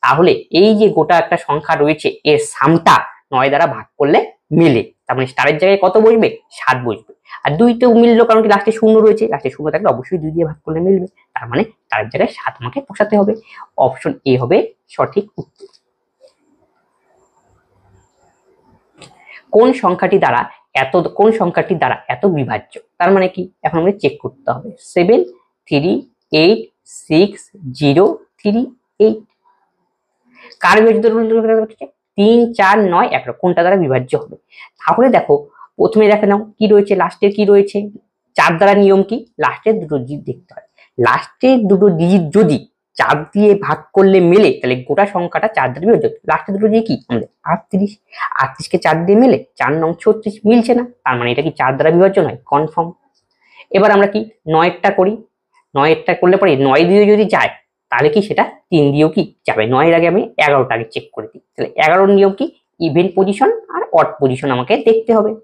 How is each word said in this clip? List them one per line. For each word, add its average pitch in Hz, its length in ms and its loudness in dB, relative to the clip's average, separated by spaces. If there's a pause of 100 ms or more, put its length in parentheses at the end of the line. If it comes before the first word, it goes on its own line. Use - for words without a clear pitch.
তাহলে 147 300 2
এই 208 440 2
যে 208 140 2
গোটা 160 280 0
একটা 165 200 -2
সংখ্যা 151 380 -4
রয়েছে, 151 480 -2
এর 147 180 2
সামটা - 760 0 (160)
নয় 131 140 0
দ্বারা 143 200 0
ভাগ 135 180 -8 (120)
করলে 156 340 0 (200)
মেলে। 147 400 2 (160)
তার 123 80 -4
মানে 131 120 -4
স্টারের 143 300 -2
জায়গায় 190 320 2
কত - 80 0
বসবে? 220 400 2 (120)
সাত - 340 -4
বসবে। 113 300 -8 (300)
আর 147 140 -4
দুই 233 220 4
তো 247 140 4
মিললো, 233 320 4
কারণ 226 160 2
কি 220 60 0
লাস্টে 202 240 0
শূন্য 220 280 2
রয়েছে, 214 280 2
লাস্টে 143 220 -6
শূন্য 151 220 -8
থাকলে 180 180 -2
অবশ্যই 131 280 -6
দুই 156 140 -8
দিয়ে 165 140 -2
ভাগ 156 100 -10 (100)
করলে 160 140 -6
মিলবে। 185 280 0
তার - 420 -14
মানে 139 140 -2
স্টারের 110 460 -8
জায়গায় 196 220 -2
সাত - 280 -10
আমাকে 120 220 -8
বসাতে 208 360 -2
হবে। 202 180 0 (420)
অপশন 135 360 -2 (120)
এ 131 120 2
হবে 127 360 -2 (140)
সঠিক - 380 -4 (120)
উত্তর। - 300 -20 (3750)
কোন 240 220 2
সংখ্যাটি 185 460 -2
দ্বারা 127 300 0 (240)
এত, 135 240 -2
কোন 196 340 0
সংখ্যাটি 175 440 -2
দ্বারা 123 320 -4
এত 127 180 -6
বিভাজ্য? 139 540 -4 (180)
তার 175 140 0
মানে 190 160 2
কি? 185 220 -10 (140)
এখন 170 140 -2
আমাকে 190 220 -2
চেক - 220 -4
করতে - 300 -10
হবে। 147 280 -10
সেভেন 214 440 0 (420)
থ্রি 180 440 -4 (220)
এইট 180 380 0 (160)
সিক্স - 640 -2 (220)
জিরো 147 420 0
থ্রি 226 580 -6 (280)
এইট। 220 180 2 (1400)
কার 208 220 2
বিভাজ্য 220 260 2
রুল 226 540 0
হচ্ছে? - 360 -12 (180)
তিন, 233 380 4
চার, 202 260 2
নয়, 190 280 2
এগারো। 127 260 -6
কোনটা 180 280 -2
দ্বারা 185 160 2
বিভাজ্য 131 400 -2
হবে? - 180 -10 (200)
তাহলে - 540 -2
দেখো, 160 380 0 (280)
প্রথমে 214 320 2
দেখে 208 180 2
নাও 208 340 -2
কি 214 80 0
রয়েছে, 202 280 4
লাস্টের 180 400 -2
কি 208 100 0
রয়েছে, 202 440 0 (460)
চার 165 220 2
দ্বারা 202 160 4
নিয়ম 196 300 4
কি? 214 220 -8 (140)
লাস্টের 151 400 -2
দুটো 151 180 -6
ডিজিট 139 280 -10
দেখতে - 280 -16
হয়। - 100 -20 (360)
লাস্টের 208 680 0
দুটো 196 220 4
ডিজিট 170 440 0
যদি 156 340 2 (260)
চার 143 300 -2 (100)
দিয়ে 202 220 4
ভাগ 175 220 -4 (160)
করলে 190 260 4
মেলে, 175 320 4
তাহলে 127 240 -4
গোটা 196 300 -2
সংখ্যাটা 175 420 -6
চার 131 260 -4
দ্বারা 147 120 -8
বিভাজ্য। 190 220 2 (200)
লাস্টের 160 280 -4
দুটো 214 120 -2
দিয়ে 220 160 0
কি? 139 260 -6
আমাদের 117 180 -4 (160)
আটত্রিশ। 196 560 -4 (400)
আটত্রিশকে - 380 -6
চার 165 280 -2
দিয়ে 202 140 4
মেলে, 247 260 2 (100)
চার 131 180 -2
নং 160 260 -4
ছত্রিশ, 220 460 -2
মিলছে 233 300 2
না, 240 120 -4 (160)
তার 127 140 -2
মানে 120 140 -2
এটা 120 100 -2
কি 156 100 -4
চার 131 260 -2
দ্বারা 151 140 2
বিভাজ্য 190 280 2
নয়, 147 260 -2
কনফার্ম। 156 460 -4 (800)
এবার 208 220 2
আমরা 202 160 2
কি 214 220 -6 (180)
নয়েরটা 175 440 0
করি। 196 260 0 (580)
নয়েরটা 156 380 0
করলে 180 240 2
পরে 185 180 2
নয় 139 280 2
দিয়ে 202 220 4
যদি 208 200 4
যায়, 139 240 0 (400)
তাহলে 131 200 0
কি 202 120 0
সেটা 202 220 -2 (260)
তিন 147 220 2
দিয়েও 151 180 2
কি - 260 -6 (120)
যাবে? 110 180 -2
নয়ের 143 300 2
আগে 165 120 2
আমি 175 300 -2
এগারোটা 139 380 0
আগে 113 160 -6
চেক - 220 -12
করে 107 140 -12
দিই। - 140 -20 (140)
তাহলে - 200 -8
এগারোর 175 340 2
নিয়ম 196 220 4
কি? 254 200 -6 (280)
ইভেন 165 360 0
পজিশন 196 360 -2 (180)
আর 359 120 -8 (120)
অড 156 140 2 (140)
পজিশন 131 300 -2
আমাকে 127 260 -2
দেখতে 226 360 0
হবে। 220 300 0